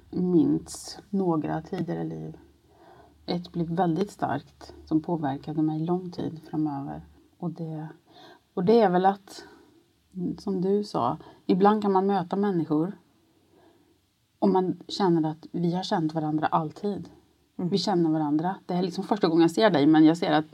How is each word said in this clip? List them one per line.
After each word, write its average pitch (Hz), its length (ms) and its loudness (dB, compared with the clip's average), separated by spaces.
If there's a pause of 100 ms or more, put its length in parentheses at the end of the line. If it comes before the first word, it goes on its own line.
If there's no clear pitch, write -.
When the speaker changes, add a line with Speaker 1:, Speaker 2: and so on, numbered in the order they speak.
(100)
Speaker 1:
minns 165 880 0 (120)
några 160 520 -2
tidigare 170 420 -6
liv. 160 320 -12 (880)
Ett 175 260 -6
blev 170 180 -4
väldigt 175 400 0
starkt, - 640 -8 (100)
som 156 180 0
påverkade 156 600 -4
mig 156 240 -2
lång 180 240 -2
tid 165 300 -8 (100)
framöver. 151 500 -6 (380)
Och 175 120 -6
det, 160 380 -10 (640)
och 180 100 -2
det 226 160 6
är 202 100 6
väl 180 160 4
att, - 380 -2 (920)
som 190 220 -4
du 202 240 0
sa, 147 320 -2 (300)
ibland 202 360 4
kan 202 100 0
man 190 140 2
möta 190 300 -2
människor 175 560 0 (1500)
och 208 100 2
man 185 280 0 (120)
känner 170 420 0
att - 220 -12
vi 170 220 0
har 180 80 -4
känt 165 320 -2
varandra 151 320 -2
alltid. 170 640 -4 (500)
Speaker 2:
Mm. 185 120 -4
Speaker 1:
Vi 196 80 2
känner 175 320 0
varandra. 156 440 -2 (120)
Det 185 80 -4
är 180 80 0
liksom 190 220 -4
första 202 240 0
gången 165 140 4
jag 165 80 6
ser 214 200 4
dig, 143 160 4
men 156 180 8
jag 160 120 6
ser 175 160 -2
att 156 220 2